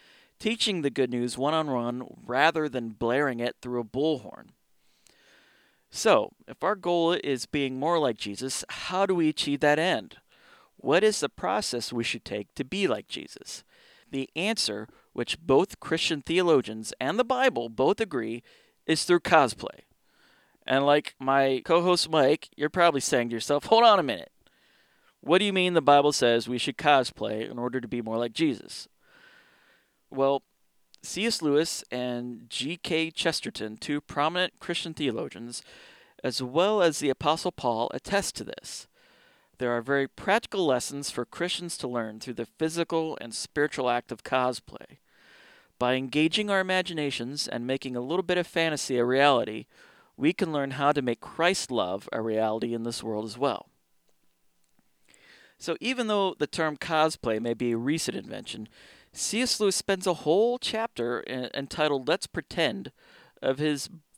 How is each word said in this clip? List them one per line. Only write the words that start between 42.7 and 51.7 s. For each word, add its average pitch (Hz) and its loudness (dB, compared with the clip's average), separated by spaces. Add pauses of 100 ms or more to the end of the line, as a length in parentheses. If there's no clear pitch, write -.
and 117 -12
spiritual 143 -2
act 120 0
of 113 -10
cosplay. - -4 (800)
By 123 2
engaging 151 0
our 196 2
imaginations 165 -2
and 120 -6
making 131 -2
a 123 -2
little 156 -2
bit 175 0
of 175 0
fantasy 156 -2
a 120 4
reality, 127 4 (500)
we 147 2
can 170 -2
learn 139 -2
how 143 2
to 143 -2
make 120 -2
Christ's - -2